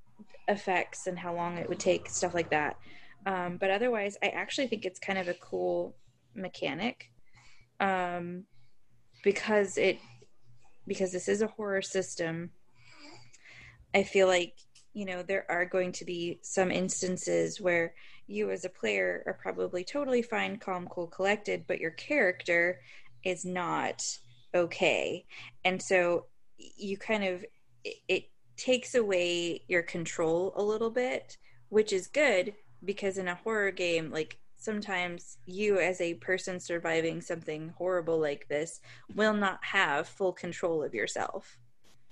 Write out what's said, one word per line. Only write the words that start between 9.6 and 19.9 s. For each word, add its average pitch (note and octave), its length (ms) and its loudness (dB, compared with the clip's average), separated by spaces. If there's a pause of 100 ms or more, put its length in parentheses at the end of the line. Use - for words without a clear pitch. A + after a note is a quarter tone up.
it, - 220 4 (880)
because F#3+ 240 0
this F3+ 160 -6
is G3+ 140 4
a A3 60 2
horror G3+ 340 -2
system, E3+ 680 -4 (1400)
I G3+ 100 6
feel F#3+ 240 6
like, F3 260 4 (400)
you G#3 100 -8
know, F3+ 200 -6
there F#3+ 260 -2
are F3 160 2
going F3+ 280 2
to - 120 -10
be F3 380 -6
some F#3 280 2
instances F3 880 0
where E3+ 360 2 (320)
you G#3 240 -2
as F#3+ 120 -4
a F#3 60 -6
player F#3 560 0
are F#3+ 80 -2
probably F3+ 500 -4
totally C4 380 0